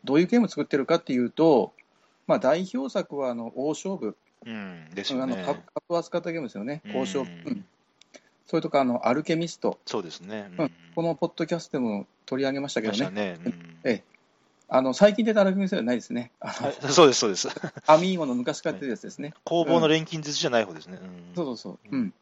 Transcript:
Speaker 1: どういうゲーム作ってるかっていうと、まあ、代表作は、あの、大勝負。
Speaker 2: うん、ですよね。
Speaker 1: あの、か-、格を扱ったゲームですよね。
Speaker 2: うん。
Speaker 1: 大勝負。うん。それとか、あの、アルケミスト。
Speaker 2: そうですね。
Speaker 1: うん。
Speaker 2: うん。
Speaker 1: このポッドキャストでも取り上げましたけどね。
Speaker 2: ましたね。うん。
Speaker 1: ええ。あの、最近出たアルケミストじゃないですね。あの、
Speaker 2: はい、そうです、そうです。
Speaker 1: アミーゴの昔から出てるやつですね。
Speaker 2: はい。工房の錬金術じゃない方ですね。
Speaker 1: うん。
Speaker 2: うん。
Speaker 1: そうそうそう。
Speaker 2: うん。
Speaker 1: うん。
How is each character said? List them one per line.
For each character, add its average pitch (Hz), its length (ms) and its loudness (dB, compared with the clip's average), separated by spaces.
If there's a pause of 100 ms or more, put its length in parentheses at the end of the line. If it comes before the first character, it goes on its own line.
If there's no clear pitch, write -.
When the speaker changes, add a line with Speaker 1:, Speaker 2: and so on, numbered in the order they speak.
Speaker 1:
ど 135 120 0
う 156 40 8
い 180 40 6
う - 40 4
ゲ 240 100 4
ー 247 40 8
ム 202 80 4
作 147 140 -4
っ - 20 -2
て - 120 -2
る 131 80 0
か 165 100 2
っ 165 80 0
て 139 100 -6
い 123 60 2
う 120 100 2
と、 147 440 4 (540)
ま 156 80 4
あ、 117 40 0
代 165 320 2
表 262 200 -4
作 160 260 -4
は、 131 140 -2
あ - 20 -4
の、 117 220 -8
大 135 140 -2
勝 185 280 -4
負。 107 180 -6 (300)
Speaker 2:
う 117 40 -12
ん、 95 440 -12
で 98 100 -8
す 143 100 -4
よ 131 120 -2
ね。 131 80 -2
Speaker 1:
あ - 40 -4
の、 92 80 -6
か-、 147 140 -2 (140)
格 170 220 -6
を - 20 0
扱 170 220 -4
っ - 20 -6
た 175 100 -6
ゲ 165 60 -6
ー 160 40 -6
ム 127 60 -8
で - 40 -12
す - 60 -12
よ 101 60 -8
ね。 147 220 -8
Speaker 2:
う - 40 -14
ん。 - 40 -12
Speaker 1:
大 127 80 -2
勝 131 240 -4
負。 - 60 -16
う - 20 -18 (180)
ん。 101 140 -8 (800)
そ - 100 -6
れ 160 60 2
と 156 80 -6
か、 139 120 4
あ - 40 4
の、 120 220 0
ア 120 60 4
ル 151 100 0
ケ 165 120 0
ミ 165 120 -2
ス - 120 -14
ト。 107 260 -2
Speaker 2:
そ 117 140 -4
う 95 40 -6
で 80 80 -10
す - 100 -16
ね。 101 360 -12
Speaker 1:
う 170 40 -2
ん。 151 40 2
Speaker 2:
う - 20 -4
ん。 - 40 -4 (240)
Speaker 1:
こ 170 60 -2
の 165 140 0
ポ 170 120 -4
ッ - 80 -6
ド 165 100 -2
キ 156 80 -4
ャ 165 60 -4
ス - 80 -14
ト - 60 -12
で 147 60 -2
も 104 280 -2 (180)
取 135 160 -4
り 139 60 0
上 135 60 -2
げ 139 60 -4
ま 139 100 -6
し - 40 -10
た 117 80 0
け 110 60 -2
ど 107 60 -2
ね。 104 60 -2
Speaker 2:
ま 139 60 0
し - 40 -6
た - 20 -10
ね。 95 340 -4
う 120 40 -2
ん。 85 340 -12
Speaker 1:
え 131 80 0
え。 98 120 -2 (680)
あ 131 120 4
の、 131 120 0
最 202 220 6
近 226 100 2
出 220 80 2
た 208 80 4
ア - 20 6
ル 190 100 2
ケ 190 60 -2
ミ 190 80 0
ス 180 40 -2
ト 196 60 -2
じ - 40 -2
ゃ - 20 -4
な 123 100 -2
い - 20 0
で 110 60 -4
す - 120 -12
ね。 120 260 -8
あ - 220 -10
の、 147 60 -4
Speaker 2:
は 135 60 -4
い、 - 20 -8 (180)
そ 165 120 10
う - 20 10
で 127 60 8
す、 - 60 0
そ 120 80 2
う - 40 2
で 90 40 -2
す。 - 140 -4 (380)
Speaker 1:
ア - 100 10
ミ 185 160 2
ー 180 40 -2
ゴ 160 80 -2
の 123 100 -2
昔 123 260 -4
か 165 80 -2
ら 143 40 -4
出 - 60 -10
て 143 60 -8
る 127 60 -4
や 101 60 -4
つ - 40 -16
で 107 80 -14
す - 100 -18
ね。 147 100 -8
Speaker 2:
は 156 40 -16
い。 - 100 -20
工 165 220 0
房 165 140 4
の 160 80 4
錬 160 180 2
金 160 160 -8
術 147 180 -6
じ 175 80 0
ゃ - 20 0
な 120 100 4
い 110 40 2
方 92 100 -6
で 78 80 -14
す - 60 -20
ね。 92 140 -16
Speaker 1:
う - 20 -18
ん。 - 40 -16
Speaker 2:
う - 20 -16
ん。 - 260 -18
Speaker 1:
そ 175 60 -4
う 160 40 -2
そ 131 80 -6
う 110 40 -8
そ - 140 -14
う。 98 60 -14 (140)
Speaker 2:
う 143 60 -6
ん。 - 20 0
Speaker 1:
う 120 40 2
ん。 95 180 -4